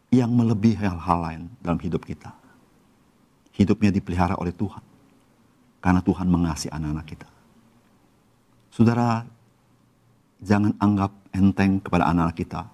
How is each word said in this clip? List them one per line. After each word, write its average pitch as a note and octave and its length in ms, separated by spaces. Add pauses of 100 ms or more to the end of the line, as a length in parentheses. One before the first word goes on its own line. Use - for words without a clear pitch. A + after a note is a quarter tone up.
(140)
yang B2 160
melebihi A2+ 560
hal-hal F2 400
lain E2 160 (160)
dalam E2+ 240
hidup E2 240
kita. - 240 (1300)
Hidupnya G#2 320
dipelihara F2+ 480
oleh E2+ 160
Tuhan - 320 (960)
karena F2+ 240
Tuhan F2+ 240
mengasihi E2+ 400
anak-anak D#2 400
kita. - 200 (1400)
Saudara, A#2 560 (1120)
jangan G#2 400
anggap G2+ 340 (220)
enteng G2 480
kepada - 320
anak-anak E2 240
kita E2+ 240 (120)